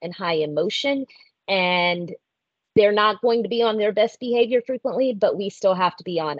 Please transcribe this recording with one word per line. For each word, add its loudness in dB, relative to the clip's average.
and -10
high -4
emotion. -2
And 0
they're 6
not 2
going 2
to -6
be 0
on 0
their 0
best 0
behavior 0
frequently, -2
but 0
we -4
still 0
have 0
to -20
be -4
on -4